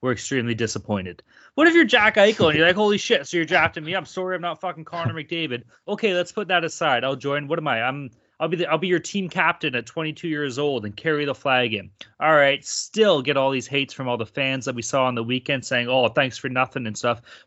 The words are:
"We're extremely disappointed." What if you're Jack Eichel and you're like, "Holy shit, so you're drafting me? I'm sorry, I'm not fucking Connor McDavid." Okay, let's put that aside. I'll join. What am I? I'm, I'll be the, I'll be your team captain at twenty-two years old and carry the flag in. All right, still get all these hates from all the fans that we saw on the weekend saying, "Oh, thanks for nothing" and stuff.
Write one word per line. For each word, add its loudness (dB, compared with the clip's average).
"We're 0
extremely -2
disappointed." -4
What 6
if 6
you're 8
Jack 4
Eichel 6
and 2
you're 6
like, 4
"Holy 2
shit, 0
so -4
you're 0
drafting 2
me? -4
I'm -6
sorry, -6
I'm -6
not -8
fucking -10
Connor -6
McDavid." -6
Okay, -2
let's -2
put -6
that 2
aside. 0
I'll -2
join. -4
What -2
am -4
I? 0
I'm, -6
I'll -2
be -4
the, -2
I'll 0
be -4
your 2
team -6
captain 0
at -4
twenty-two -8
years -4
old -2
and -10
carry -2
the -4
flag 0
in. -8
All 4
right, 4
still 2
get 0
all 4
these -2
hates -2
from -6
all 0
the -4
fans -4
that -4
we -6
saw 0
on 0
the -2
weekend -4
saying, -2
"Oh, 4
thanks 0
for -8
nothing" -2
and -8
stuff. -2